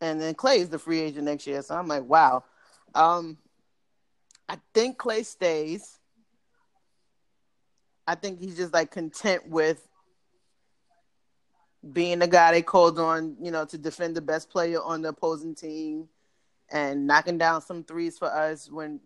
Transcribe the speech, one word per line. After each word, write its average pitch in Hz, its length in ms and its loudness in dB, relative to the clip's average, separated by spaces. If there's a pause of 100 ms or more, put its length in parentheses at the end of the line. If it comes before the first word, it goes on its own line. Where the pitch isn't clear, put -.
And 160 200 -4
then 160 140 -4
Klay 262 240 2
is 175 100 0
the 156 100 -6
free 165 220 -4
agent 151 240 -6
next 147 220 -6
year. 143 160 -6
So 143 140 -10
I'm 175 120 -6
like, 143 160 -4
"Wow." 131 400 6 (500)
Um, 160 440 2 (1120)
I - 100 -12 (160)
think 247 240 2
Klay 226 260 -2
stays. 160 760 -4 (2000)
I 165 100 -2
think 190 220 -10
he's 180 200 -12
just, 175 160 -4
like, 160 160 0
content 175 580 -4
with 160 400 0 (2000)
being 175 280 -2
the 175 80 4
guy 170 260 8
they 170 80 4
called 170 380 6
on, 160 420 0
you 175 100 -8
know, 160 140 -2
to 156 140 -12
defend 165 360 -6
the 165 60 -6
best 156 300 -4
player 170 320 -2
on 160 180 -6
the 160 80 -6
opposing 160 460 -6
team 156 520 -10 (640)
and 143 360 -4
knocking 156 320 2
down 165 240 2
some 170 200 -12
threes 165 360 -10
for 170 120 -6
us 156 400 -4
when, 151 360 -12